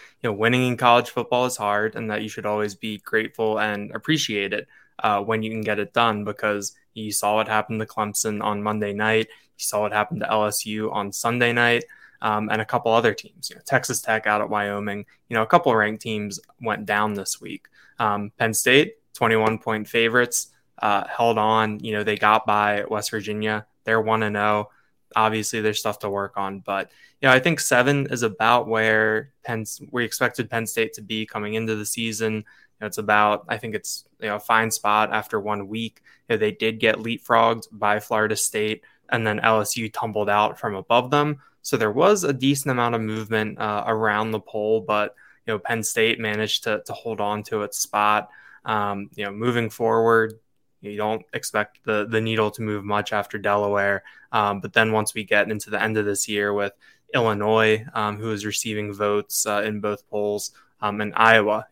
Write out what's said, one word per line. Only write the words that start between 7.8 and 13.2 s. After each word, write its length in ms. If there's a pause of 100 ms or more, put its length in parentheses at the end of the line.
Clemson 560
on 180
Monday 320
night. 360
You 360
saw 180
what 100
happened 300
to 60
L 180
S 200
U 240
on 220
Sunday 400
night, 320 (380)
um, 280
and 100
a 40
couple 260
other 240
teams, 340